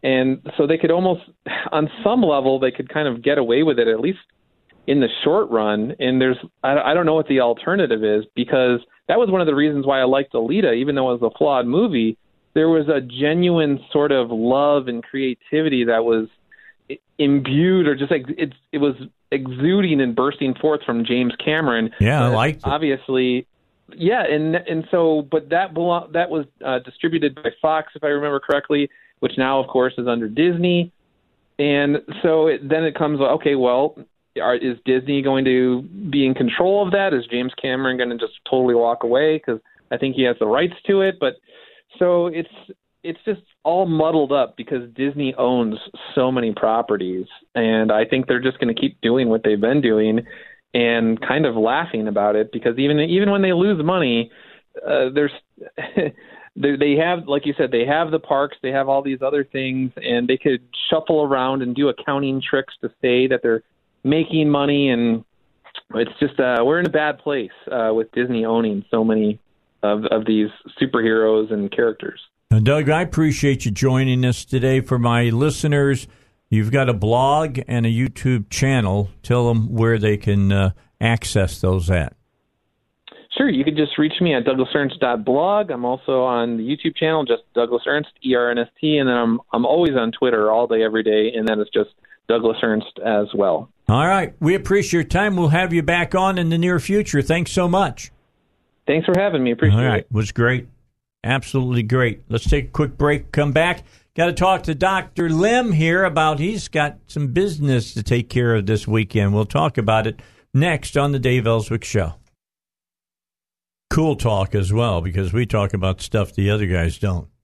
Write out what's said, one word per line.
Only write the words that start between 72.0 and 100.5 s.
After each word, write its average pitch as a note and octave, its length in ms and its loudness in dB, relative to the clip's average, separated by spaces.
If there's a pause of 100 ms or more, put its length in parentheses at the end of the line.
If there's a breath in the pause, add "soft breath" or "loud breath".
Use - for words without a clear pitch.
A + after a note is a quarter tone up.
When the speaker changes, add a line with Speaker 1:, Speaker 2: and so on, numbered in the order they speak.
Speaker 2:
Now, A2 80 6
Doug, C#3 300 2
I D#3+ 120 2
appreciate D3+ 640 0
you A2+ 60 -2
joining B2+ 540 0
us B2 200 -2
today. C3 340 0
For B2+ 200 -2
my A#2+ 300 2
listeners, C#3+ 800 0 (420 soft breath)
you've A2 220 2
got C3+ 180 2
a A#2+ 40 2
blog B2+ 720 0
and A#2 180 -2
a A2+ 40 2
YouTube B2 640 -2
channel. G#2 580 0 (140)
Tell A#2+ 240 2
them A2+ 260 0
where A2+ 240 2
they G#2+ 200 2
can, G2+ 340 2
uh, G2 200 2 (300 soft breath)
access G#2+ 580 0
those F#2 300 0
at. E2+ 240 0 (1200 loud breath)
Speaker 1:
Sure, - 120 2
you C#3 160 0
can D#3 100 -2
just D3+ 220 -2
reach D3+ 240 2
me E3+ 120 2
at A#2+ 120 0
douglas C3 280 0
ernst C#3 280 -2
dot A#2+ 240 -2
blog. F3 440 0
I'm B2 140 -6
also B2+ 400 -2
on A#2+ 340 0
the A2+ 60 -6
YouTube D3 320 -4
channel, D#3+ 300 0
just A#2 160 -2 (120)
Douglas A#2+ 320 0
Ernst, D3 260 -2 (140)
E B2+ 80 2
R A#2+ 180 2
N A#2+ 80 0
S A#2 100 -4 (100)
T, D3+ 180 0
and C3+ 120 2
then B2 80 2
I'm, A#2 220 2 (120)
I'm A#2+ 140 0
always D#3 320 2
on A2+ 160 -2
Twitter A2+ 360 2
all A#2 180 2
day, A2+ 160 2
every A2 200 0
day, G#2+ 320 2
and A2 140 -2
that G#2+ 100 -2
is G#2 140 -4
just G#2+ 160 0 (400 soft breath)
Douglas A2+ 340 2
Ernst A2 420 -2
as G#2 200 0 (100)
well. F#2+ 340 0 (200)
Speaker 2:
All C3+ 180 2
right, F#3 320 0
we E3 160 2
appreciate G3 380 0
your E3+ 100 2
time. G3 320 0
We'll E3+ 140 2
have E3+ 240 2
you E3 100 2
back E3+ 320 0
on F#3+ 220 2
in E3+ 120 0
the E3 80 0
near F3 220 2
future. F#3+ 420 0
Thanks D#3+ 300 -2
so F3+ 160 0
much. F#3 440 -2 (760)
Speaker 1:
Thanks D#3+ 180 0
for F3+ 140 2
having F3 240 0
me. B2 80 0
Appreciate A2 280 2
Speaker 2:
All B2 60 2
right, A2+ 200 0
Speaker 1:
it. - 60 -12
Speaker 2:
was G#2+ 200 -2
great. A#2+ 360 0 (560)